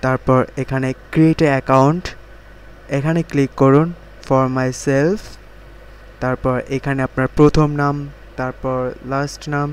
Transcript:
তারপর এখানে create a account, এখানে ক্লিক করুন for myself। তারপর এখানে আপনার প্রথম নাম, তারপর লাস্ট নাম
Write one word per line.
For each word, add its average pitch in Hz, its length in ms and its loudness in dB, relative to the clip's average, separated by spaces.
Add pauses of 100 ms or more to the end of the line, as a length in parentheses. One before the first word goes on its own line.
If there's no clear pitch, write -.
তারপর 131 360 2 (220)
এখানে 131 260 -4 (240)
create 160 360 4
a - 20 4 (100)
account, 139 440 4 (920)
এখানে 160 220 0 (100)
ক্লিক 139 220 0 (100)
করুন 139 240 6 (400)
for 131 180 2 (120)
myself। 139 640 -2 (1000)
তারপর 127 340 -2 (200)
এখানে 135 320 -4
আপনার 131 200 -2 (100)
প্রথম 151 300 4 (140)
নাম, 143 140 0 (440)
তারপর 127 380 -6 (340)
লাস্ট 143 300 -6 (120)
নাম 147 180 -2